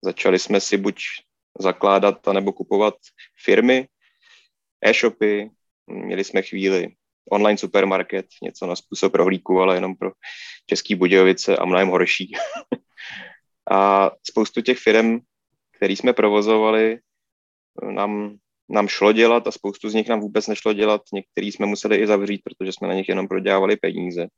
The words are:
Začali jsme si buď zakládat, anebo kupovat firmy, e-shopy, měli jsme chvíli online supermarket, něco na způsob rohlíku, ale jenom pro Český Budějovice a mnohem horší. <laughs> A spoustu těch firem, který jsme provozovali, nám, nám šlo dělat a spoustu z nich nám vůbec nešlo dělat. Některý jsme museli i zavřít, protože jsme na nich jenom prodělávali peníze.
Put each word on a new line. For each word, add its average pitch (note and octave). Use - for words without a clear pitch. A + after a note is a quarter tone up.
Začali F#2
jsme G2+
si -
buď G2
zakládat, G2
anebo G2
kupovat G2+
firmy, B2
e-shopy, G#2+
měli F#2
jsme -
chvíli F#2+
online G#2
supermarket, F#2+
něco -
na F2+
způsob -
rohlíku, F#2
ale F#2
jenom F#2
pro F#2+
Český -
Budějovice F#2
a E2
mnohem F#2
horší. F2+
<laughs> -
A G2
spoustu -
těch B2
firem, A2+
který G2
jsme B2
provozovali, A2
nám, G#2
nám G#2
šlo G2+
dělat A2+
a -
spoustu -
z G#2
nich A2
nám A2+
vůbec G#2
nešlo G#2+
dělat. G#2+
Některý G2
jsme -
museli G#2
i G#2+
zavřít, G2+
protože -
jsme F#2+
na F2+
nich F#2+
jenom F#2+
prodělávali F#2+
peníze. F2